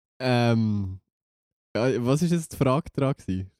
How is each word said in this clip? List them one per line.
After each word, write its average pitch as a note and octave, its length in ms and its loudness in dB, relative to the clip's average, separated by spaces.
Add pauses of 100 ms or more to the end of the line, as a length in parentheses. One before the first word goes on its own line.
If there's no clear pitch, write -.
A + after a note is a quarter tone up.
(180)
Ähm, A2+ 840 0 (760)
ja, A#2+ 300 0
was C#3+ 160 2
ist E3+ 100 0
jetzt E3+ 220 -2
die - 40 -16
Frage C3+ 360 0
dran C#3 240 -2
gsi? F#2 300 -6 (120)